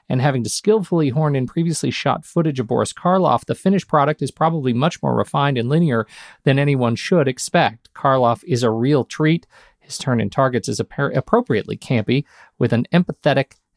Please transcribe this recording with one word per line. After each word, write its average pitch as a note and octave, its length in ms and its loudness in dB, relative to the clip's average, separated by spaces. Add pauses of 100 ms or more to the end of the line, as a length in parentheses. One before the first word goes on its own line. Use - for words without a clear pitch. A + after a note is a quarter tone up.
and B2+ 120 0
having C3 220 0
to A2 60 -6
skillfully F3 600 0
horn D3 260 0
in C3 100 0
previously D#3+ 460 -2
shot - 340 -4
footage D#3 340 -2
of A2 80 -4
Boris A#2 260 0
Karloff, F3 520 0
the - 100 -4
finished F#3+ 320 0
product D3+ 340 0
is C3+ 100 -4
probably D#3+ 420 -2
much C3+ 300 -2
more C3 120 0
refined C#3 420 -2
and A#2 120 -4
linear C#3+ 380 2 (380)
than C#3 120 4
anyone C3 380 2
should D3+ 320 2
expect. B2+ 680 -2
Karloff B2+ 520 2
is A#2+ 180 0
a A#2 80 2
real B2 320 2
treat. D#3 420 -2 (340)
His - 200 -16
turn A#2+ 200 -2
in G#2 120 -2
Targets B2+ 380 0
is A2 100 -6
appar-, - 360 -4
appropriately C#3+ 640 -2
campy, A#2+ 460 -2 (340)
with B2 160 0
an A#2 180 -2
empathetic D3 680 0 (200)